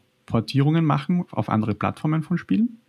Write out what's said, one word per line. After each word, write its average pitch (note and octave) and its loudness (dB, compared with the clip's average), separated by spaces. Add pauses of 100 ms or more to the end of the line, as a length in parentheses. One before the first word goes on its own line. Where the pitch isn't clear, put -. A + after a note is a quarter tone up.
(260)
Portierungen C#3 2
machen D3+ 0
auf - -4
andere G#2+ 0
Plattformen D#3 -2
von F3 -2
Spielen. - -2